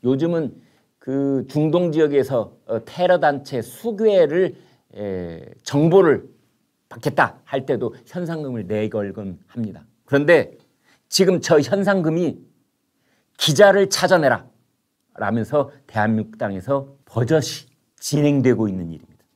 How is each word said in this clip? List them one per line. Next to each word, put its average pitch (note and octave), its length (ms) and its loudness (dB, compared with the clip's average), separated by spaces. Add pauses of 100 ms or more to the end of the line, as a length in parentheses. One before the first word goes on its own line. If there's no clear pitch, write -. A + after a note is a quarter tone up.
요즘은 C#3+ 580 -2 (380)
그 C#3 500 -4
중동 D#3 440 0
지역에서, C#3+ 640 0 (100)
어, A2+ 180 -6
테러 F3+ 360 0
단체 D3 420 -2
수괴를, F#3+ 960 0 (400)
에, F#2 480 -10 (180)
정보를 D#3+ 720 2 (520)
받겠다 - 560 -2
할 C3+ 240 -6
때도 B2 300 -4 (100)
현상금을 D3 600 -10
내걸곤 G#2 800 -6
합니다. G2 360 -10 (200)
그런데 D3 520 2 (520)
지금 F3+ 320 2
저 D#3+ 180 2
현상금이 F3 800 -2 (1000)
"기자를 G3 540 4
찾아내라" E3+ 560 2 (680)
라면서 A2+ 560 0 (160)
대한민국 A2 500 0
땅에서 A2 560 -4 (100)
버젓이 B2 640 -2 (320)
진행되고 C3 720 0
있는 F2+ 240 -8
일입니다. - 320 -20 (100)